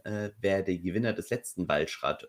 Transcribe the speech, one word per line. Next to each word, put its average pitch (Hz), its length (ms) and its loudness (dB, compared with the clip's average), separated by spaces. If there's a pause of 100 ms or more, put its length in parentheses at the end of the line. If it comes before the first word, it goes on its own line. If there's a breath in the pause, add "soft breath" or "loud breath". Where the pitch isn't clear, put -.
äh, 104 360 -4
wer 98 220 4
der 92 160 0
Gewinner 101 340 0
des - 180 -4
letzten - 360 -4
Waldschrat, 73 640 0